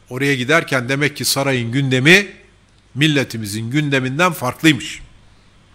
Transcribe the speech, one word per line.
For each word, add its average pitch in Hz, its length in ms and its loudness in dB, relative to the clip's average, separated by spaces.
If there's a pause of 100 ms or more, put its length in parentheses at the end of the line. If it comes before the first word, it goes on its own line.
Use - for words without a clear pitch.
Oraya 139 260 0
giderken 127 540 0
demek 143 280 0
ki 123 80 -6
sarayın 131 460 0
gündemi 139 600 4 (640)
milletimizin 117 760 -2
gündeminden 143 600 0
farklıymış. 127 680 0 (720)